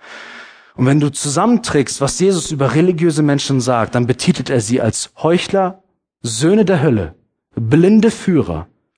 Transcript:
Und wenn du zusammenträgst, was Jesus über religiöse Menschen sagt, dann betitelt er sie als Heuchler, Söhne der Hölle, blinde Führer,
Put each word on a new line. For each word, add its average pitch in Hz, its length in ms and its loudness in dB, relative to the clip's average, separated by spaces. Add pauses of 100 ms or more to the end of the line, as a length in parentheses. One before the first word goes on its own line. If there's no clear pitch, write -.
(760)
Und 127 100 0
wenn 143 140 4
du 143 100 0
zusammenträgst, 160 920 -2
was 135 200 -2
Jesus 185 300 0
über 135 240 -2
religiöse 160 480 2
Menschen 139 380 0
sagt, 117 340 0
dann 120 120 0
betitelt 127 440 -2
er 127 100 2
sie 110 200 -2
als - 360 -4
Heuchler, 180 680 -2 (380)
Söhne 156 440 0
der 170 180 2
Hölle, 110 340 0 (400)
blinde 185 560 4
Führer, 87 560 -2 (300)